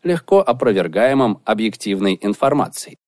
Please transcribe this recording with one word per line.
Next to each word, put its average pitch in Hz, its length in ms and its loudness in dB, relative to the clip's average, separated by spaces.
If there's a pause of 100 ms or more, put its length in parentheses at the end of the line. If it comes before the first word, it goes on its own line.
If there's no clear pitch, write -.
легко 180 420 0
опровергаемым 113 1000 0
объективной 101 760 -2
информацией. 135 760 -2 (100)